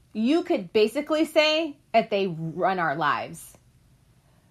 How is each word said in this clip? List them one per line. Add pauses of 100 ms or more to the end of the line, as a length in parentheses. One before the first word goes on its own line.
(140)
You
could
basically
say (160)
that
they
run
our
lives. (920)